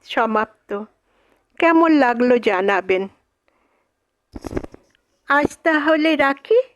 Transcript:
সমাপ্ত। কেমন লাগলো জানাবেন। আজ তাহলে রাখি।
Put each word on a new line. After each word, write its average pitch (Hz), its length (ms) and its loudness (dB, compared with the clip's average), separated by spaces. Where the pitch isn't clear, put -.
সমাপ্ত। 214 800 -6
কেমন 330 320 2
লাগলো 247 460 2
জানাবেন। 190 680 -2
আজ 285 360 -2
তাহলে 311 520 0
রাখি। 277 440 0